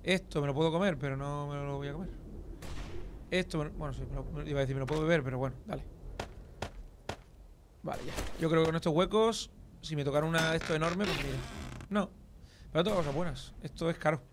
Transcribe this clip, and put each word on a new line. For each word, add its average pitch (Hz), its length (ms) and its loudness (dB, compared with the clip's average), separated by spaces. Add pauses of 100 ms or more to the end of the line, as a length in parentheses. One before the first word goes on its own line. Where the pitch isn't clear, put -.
Esto 180 380 2
me 143 60 2
lo 139 60 2
puedo 156 180 4
comer, 175 260 2
pero 135 200 -2
no 143 300 -4
me 143 80 -4
lo 143 220 -4
voy 143 100 -4
a 143 60 -4
comer. 175 160 -6 (1200)
Esto, 180 260 0
me 151 80 0
lo, 156 60 -8
bueno, 147 220 -4
sí, 131 160 -6
me 135 60 -4
lo, 135 100 -4
me 151 240 -6
iba 139 100 2
a - 20 4
decir, 135 140 2
me 135 60 0
lo 131 40 0
puedo 151 160 0
beber, 156 220 6
pero 127 140 -2
bueno, 131 180 0 (100)
dale. 147 180 -6 (2000)
Vale, 139 220 -4
ya. - 80 -4 (260)
Yo 160 100 2
creo 165 140 8
que 160 40 6
con 160 80 4
estos 165 180 2
huecos, 208 560 4 (320)
si 156 140 -4
me 143 80 2
tocara 147 220 4
una 160 260 4
de 165 60 4
estos 160 180 2
enormes, 175 320 2
pues 143 180 0
mira. 131 120 -2 (520)
No. 101 200 2 (640)
Pero 160 120 6
tengo 202 140 4
cosas 143 180 2
buenas. 147 380 -2 (100)
Esto 165 260 -2
es 165 80 -2
caro. 156 240 2 (100)